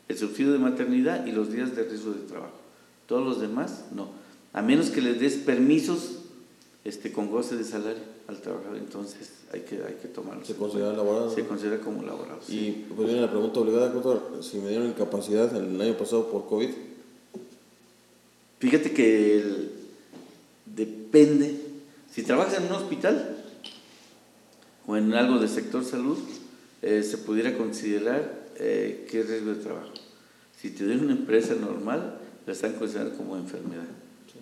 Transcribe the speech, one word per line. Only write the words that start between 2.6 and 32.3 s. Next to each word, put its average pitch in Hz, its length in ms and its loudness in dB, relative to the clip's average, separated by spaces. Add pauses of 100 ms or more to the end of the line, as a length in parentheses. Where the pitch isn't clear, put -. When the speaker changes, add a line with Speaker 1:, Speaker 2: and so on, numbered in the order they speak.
Speaker 1:
Todos 127 180 0
los 123 160 0
demás, 113 440 -4 (100)
no. 98 140 -8 (440)
A 101 100 -2
menos 143 280 4
que 143 100 0
les 120 200 2
des 135 140 2
permisos, 143 840 4 (680)
este, - 280 -8
con 107 180 -4
goce 120 260 -2
de 113 80 -2
salario 110 380 -6 (260)
al 98 120 -12
trabajador, 98 380 -8
entonces 101 540 -12 (200)
hay - 100 -8
que, - 200 -10
hay - 180 -8
que - 60 -12
tomarlo. 98 380 -10
Speaker 2:
¿Se - 100 -6
considera 104 380 -2
laborado? 107 420 0
Speaker 1:
Se 110 100 0
considera 107 360 -2
como 107 240 -6
laborado, 92 420 -10
sí. 107 100 -6
Speaker 2:
Y, 107 380 -4
pues, 110 140 0
viene 120 140 2
la 117 80 2
pregunta 110 300 0
obligada, 117 280 4
doctor: 123 520 -2
si - 180 -8
me 101 100 -4
dieron 117 180 0
incapacidad 107 720 0
el 92 240 -2
año 110 160 2
pasado 113 340 0
por 101 160 -2
covid. 113 240 0 (1900)
Speaker 1:
Fíjate 135 320 4
que 107 480 8
el, 92 300 -2 (960)
depende. 143 920 6 (560)
Si 117 100 -6
trabajas 175 360 2
en 180 80 -2
un 175 60 -2
hospital 190 640 0 (1500)
o 107 100 0
en 107 180 4
algo 123 240 6
de 110 100 4
sector 117 360 -2
salud, 131 340 -2 (640)
eh, 107 260 4
se 107 100 -4
pudiera 110 380 0
considerar, 110 1000 -2
eh, 104 540 -2
que 113 100 0
es 107 80 0
riesgo 110 260 -2
de - 80 -8
trabajo. - 280 -10 (720)
Si 98 100 -8
te 98 140 -6
den 117 160 2
una 147 120 2
empresa 110 420 4
normal, 110 640 -4 (280)